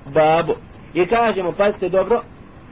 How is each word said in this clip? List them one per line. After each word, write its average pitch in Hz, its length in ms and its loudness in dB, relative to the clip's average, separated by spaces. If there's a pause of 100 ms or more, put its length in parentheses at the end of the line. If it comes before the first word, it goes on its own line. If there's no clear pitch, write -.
babo. 156 480 2 (400)
I 175 120 0
kažemo, 190 460 0
pazite 202 360 -2
dobro, 190 340 0 (500)